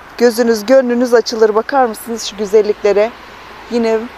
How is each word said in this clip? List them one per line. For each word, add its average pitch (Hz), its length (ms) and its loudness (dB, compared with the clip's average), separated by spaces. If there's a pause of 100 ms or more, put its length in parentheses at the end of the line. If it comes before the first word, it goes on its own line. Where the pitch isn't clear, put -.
(180)
gözünüz, 233 480 0
gönlünüz 247 480 2
açılır. 220 400 2
Bakar 254 300 0
mısınız 226 380 -8
şu - 140 -12
güzelliklere? 208 720 0 (600)
Yine 226 280 0 (200)